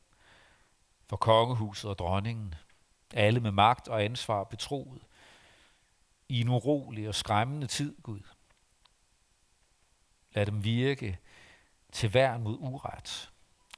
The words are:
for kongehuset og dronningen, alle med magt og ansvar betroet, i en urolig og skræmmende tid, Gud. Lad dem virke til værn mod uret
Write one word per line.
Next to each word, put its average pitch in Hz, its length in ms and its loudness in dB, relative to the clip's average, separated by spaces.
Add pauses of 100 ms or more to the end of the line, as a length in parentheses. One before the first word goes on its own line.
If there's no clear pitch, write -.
(1080)
for 98 100 -6
kongehuset 110 720 2
og 98 80 -6
dronningen, 98 580 -2 (580)
alle 110 260 4
med 113 120 0
magt 104 360 4
og 110 160 0
ansvar 107 400 -2
betroet, 131 580 -10 (1300)
i 123 120 -2
en 117 80 2
urolig 123 580 0
og 101 80 -4
skræmmende 127 520 0
tid, 143 360 -4
Gud. 101 180 -12 (2000)
Lad 104 140 0
dem 104 180 -2
virke 117 560 0 (720)
til 104 220 0
værn 123 300 4
mod 110 160 -4
uret - 720 -10 (460)